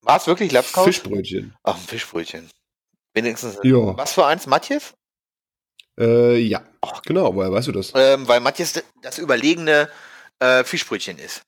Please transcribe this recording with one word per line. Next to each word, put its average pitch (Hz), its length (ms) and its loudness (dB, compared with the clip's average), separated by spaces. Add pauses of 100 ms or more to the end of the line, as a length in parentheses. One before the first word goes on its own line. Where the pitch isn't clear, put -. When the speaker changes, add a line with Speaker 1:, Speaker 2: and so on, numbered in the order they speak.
Speaker 1:
War's - 260 2
wirklich 180 240 0
Lapskaus? 131 340 2
Speaker 2:
Fischbrötchen. 104 680 -4 (100)
Speaker 1:
Ach, - 120 -4
ein 92 60 -16
Fischbrötchen. 85 680 -12 (640)
Wenigstens. 113 500 -6
Speaker 2:
Ja. 120 340 4
Speaker 1:
Was 143 160 -4
für 175 120 4
eins? 156 220 0
Matjes? 165 460 -2 (1040)
Speaker 2:
Äh, 120 380 4
ja. 110 260 0 (180)
Speaker 1:
Ach. - 220 -10
Speaker 2:
Genau, 156 320 0
woher 95 160 -2
weißt 110 160 -2
du - 40 -6
das? 98 240 -6
Speaker 1:
Ähm, 135 320 4
weil 120 120 6
Matjes 139 340 -4
d-, 170 100 -6 (180)
das 127 160 -14
überlegene, 151 720 0 (500)
äh, 127 240 4
Fischbrötchen 104 560 -8
ist. - 280 -16